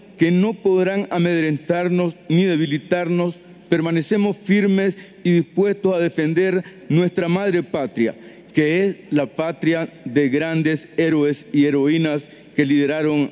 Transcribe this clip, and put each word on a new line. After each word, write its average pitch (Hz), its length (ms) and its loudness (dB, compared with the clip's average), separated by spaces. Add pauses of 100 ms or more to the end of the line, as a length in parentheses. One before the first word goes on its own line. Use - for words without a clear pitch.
(180)
que 165 140 2
no 190 220 2
podrán 190 560 0
amedrentarnos 170 1040 -2 (140)
ni 175 140 4
debilitarnos. 175 920 -2 (340)
Permanecemos 170 680 0
firmes 196 600 0 (260)
y 175 80 2
dispuestos 190 600 0
a 175 60 0
defender 170 640 0 (260)
nuestra 175 380 0
madre 175 360 0
patria, 120 520 -4 (380)
que 160 320 2
es 196 100 -2 (160)
la 147 140 0
patria 160 640 -4 (160)
de 131 240 0
grandes 156 580 -2 (100)
héroes 151 540 0
y 143 140 4
heroínas 147 640 0 (260)
que 147 100 2
lideraron 147 680 0